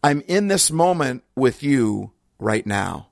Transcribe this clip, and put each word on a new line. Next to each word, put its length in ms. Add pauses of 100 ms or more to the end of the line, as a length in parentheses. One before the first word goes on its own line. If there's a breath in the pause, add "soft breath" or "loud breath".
I'm 240
in 220
this 220
moment 540 (120)
with 260
you 500 (260)
right 280
now. 460